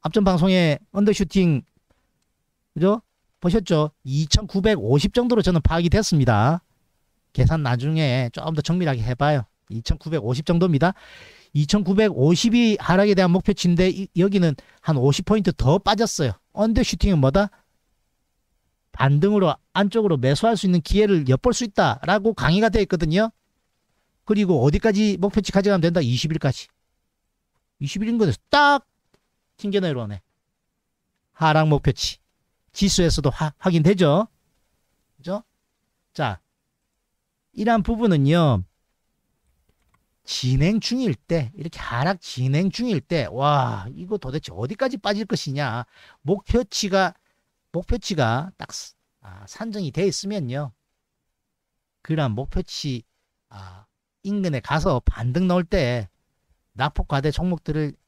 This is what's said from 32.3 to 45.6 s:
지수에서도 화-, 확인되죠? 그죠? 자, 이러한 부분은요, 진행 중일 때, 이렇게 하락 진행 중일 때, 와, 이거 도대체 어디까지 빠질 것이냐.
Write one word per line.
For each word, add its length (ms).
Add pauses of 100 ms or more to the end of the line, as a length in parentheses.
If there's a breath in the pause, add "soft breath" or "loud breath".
지수에서도 580
화-, 280
확인되죠? 720 (880)
그죠? 260 (720)
자, 260 (1120)
이러한 320
부분은요, 800 (1600)
진행 560
중일 340
때, 420
이렇게 240
하락 420
진행 500
중일 300
때, 280
와, 640
이거 240
도대체 380
어디까지 420
빠질 280
것이냐. 600 (360 soft breath)